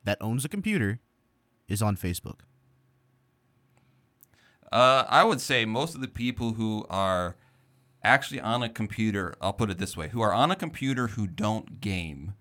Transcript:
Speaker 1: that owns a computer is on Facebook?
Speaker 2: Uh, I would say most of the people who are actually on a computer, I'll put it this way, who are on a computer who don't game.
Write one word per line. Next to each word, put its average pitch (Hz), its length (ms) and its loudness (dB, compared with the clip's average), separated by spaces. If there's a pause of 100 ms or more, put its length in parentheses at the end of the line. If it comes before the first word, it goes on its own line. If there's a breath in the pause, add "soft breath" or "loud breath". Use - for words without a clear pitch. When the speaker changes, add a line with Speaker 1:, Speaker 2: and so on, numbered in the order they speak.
Speaker 1:
that 101 160 -2
owns 117 240 -2
a - 40 -4
computer 180 520 -2 (680)
is 98 140 -2
on 104 140 2
Facebook? - 440 -6 (2250 soft breath)
Speaker 2:
Uh, 127 380 6
I 156 160 8
would 208 160 2
say 123 240 2
most 131 300 -2
of 135 60 -10
the 131 80 -6
people 123 460 -4
who 110 360 -2
are 95 460 0 (680 soft breath)
actually 135 360 2
on 117 220 -2
a 117 60 -2
computer, 107 720 -2
I'll 95 140 -2
put 110 160 0
it 87 80 -4
this 95 180 -6
way, 78 140 -6
who 117 100 -4
are 107 120 2
on 131 180 4
a 190 60 0
computer 135 520 -2
who 107 180 -4
don't 104 540 -4
game. 87 600 -6